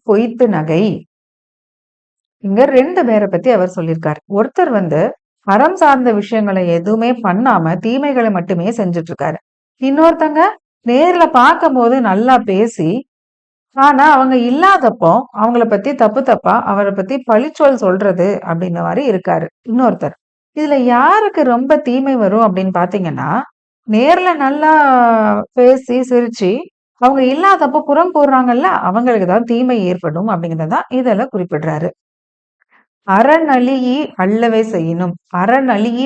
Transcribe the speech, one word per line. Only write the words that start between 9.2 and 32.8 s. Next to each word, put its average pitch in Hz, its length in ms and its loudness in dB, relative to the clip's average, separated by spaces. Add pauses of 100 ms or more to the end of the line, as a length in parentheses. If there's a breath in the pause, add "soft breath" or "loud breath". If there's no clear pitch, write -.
இன்னொருத்தங்க 311 600 0 (460)
நேர்ல 330 440 2
பார்க்கும் 294 420 2
போது 254 280 2
நல்லா 226 360 2
பேசி, 214 720 -2 (680)
ஆனா 277 360 4
அவங்க 262 240 2
இல்லாதப்போ 254 840 2 (160)
அவங்கள 233 320 0
பத்தி 220 260 -2
தப்பு 220 280 0
தப்பா, 220 380 0
அவரை 202 300 -2
பத்தி 196 400 -6
பழிச்சொல் 277 420 2
சொல்றது 190 680 -2
அப்படின்ன 170 400 -6
மாதிரி 190 300 -2
இருக்காரு 170 360 -4 (220)
இன்னொருத்தர். 220 460 -2 (440)
இதுல 294 160 0
யாருக்கு 311 680 0
ரொம்ப 262 340 2
தீமை 269 380 -2
வரும் 208 400 0
அப்படின்னு 190 220 -2
பாத்தீங்கன்னா, 175 640 -4 (460)
நேர்ல 330 480 2
நல்லா 294 380 0 (800)
பேசி 254 480 2
சிரிச்சு, 240 580 -2 (440)
அவங்க 262 200 2
இல்லாதப்போ 302 580 2
புறம் 302 340 0
கூறுறாங்கல்ல, 262 480 2
அவங்களுக்கு 220 640 0
தான் 208 160 0
தீமை 233 420 -2
ஏற்படும் 175 420 -4
அப்படிங்கிறது 165 400 -4
தான் 233 220 -4
இதுல 247 420 -2
குறிப்பிடுறாரு. 160 580 -6 (1200)